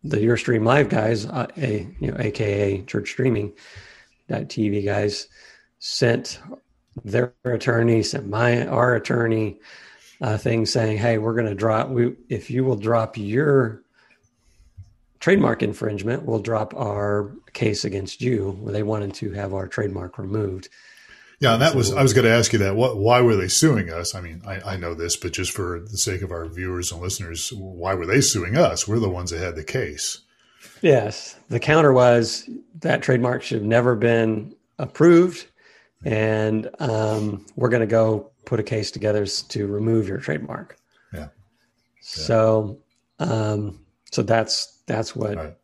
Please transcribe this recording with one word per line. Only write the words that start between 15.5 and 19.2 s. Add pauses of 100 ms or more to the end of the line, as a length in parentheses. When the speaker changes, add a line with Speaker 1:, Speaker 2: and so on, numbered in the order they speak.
Speaker 1:
infringement,
we'll
drop
our (220)
case
against
you,"
where
they
wanted
to